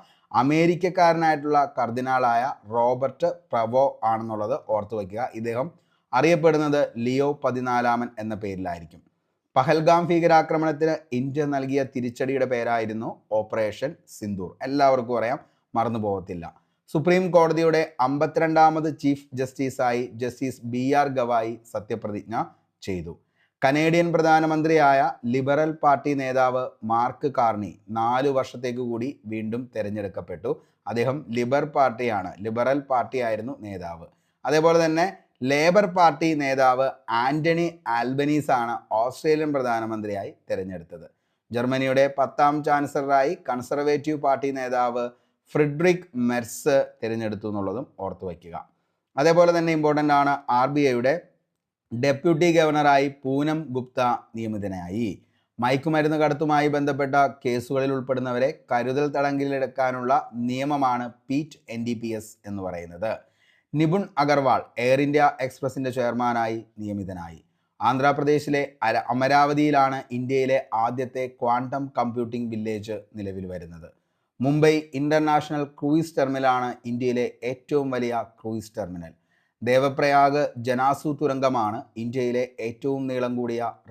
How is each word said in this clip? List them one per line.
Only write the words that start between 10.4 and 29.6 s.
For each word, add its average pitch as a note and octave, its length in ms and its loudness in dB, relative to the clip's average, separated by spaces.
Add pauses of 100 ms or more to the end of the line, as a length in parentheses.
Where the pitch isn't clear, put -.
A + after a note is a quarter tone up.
ഇന്ത്യ C#3 240 -2 (100)
നൽകിയ C3+ 280 0 (120)
തിരിച്ചടിയുടെ B2+ 600 -2
പേരായിരുന്നു A#2 560 -2 (300)
ഓപ്പറേഷൻ A2+ 520 -4 (240)
സിന്ദൂർ. G2 340 -6 (180)
എല്ലാവർക്കും C3 520 2
അറിയാം, A#2+ 200 -2 (380)
മറന്നു A2+ 280 -2
പോകത്തില്ല. F#2 400 -6 (460)
സുപ്രീം F3+ 320 2 (100)
കോടതിയുടെ D#3+ 460 4 (240)
അമ്പത്തിരണ്ടാമത് D#3 840 2 (120)
ചീഫ് C#3 260 0 (120)
ജസ്റ്റിസായി B2+ 640 -2 (160)
ജസ്റ്റിസ് B2 500 -6
ബി B2 140 -2 (160)
ആർ C#3 80 2 (100)
ഗവായി A#2 340 0 (200)
സത്യപ്രതിജ്ഞ G#2+ 600 -8 (520)
ചെയ്തു. E2+ 260 -6 (520)
കനേഡിയൻ D#3+ 500 4
പ്രധാനമന്ത്രിയായ D#3 880 4 (320)
ലിബറൽ C#3+ 400 2 (100)
പാർട്ടി C#3+ 380 4
നേതാവ് B2+ 420 0 (280)
മാർക്ക് B2 460 0
കാർണി G#2 340 0 (280)
നാല് B2+ 400 2
വർഷത്തേക്ക് B2 520 -4
കൂടി A#2 180 -4 (240)
വീണ്ടും A2 300 -6 (120)